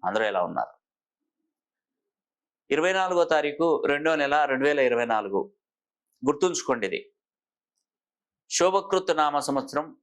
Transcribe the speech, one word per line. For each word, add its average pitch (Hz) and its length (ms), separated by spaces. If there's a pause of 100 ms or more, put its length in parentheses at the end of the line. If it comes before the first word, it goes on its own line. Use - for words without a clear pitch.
అందరూ 104 200
ఎలా 98 180
ఉన్నారు? 85 300 (2000)
ఇరవై 160 220
నాలుగో 180 320
తారీఖు, 151 600
రెండో 151 300
నెల, 147 280
రెండు 135 200
వేల 147 140
ఇరవై 123 260
నాలుగు. 104 480 (760)
గుర్తుంచుకోండి, 143 600
ఇది - 260 (1400)
శోభకృత్ 185 680
నామ 147 220
సంవత్సరం 139 640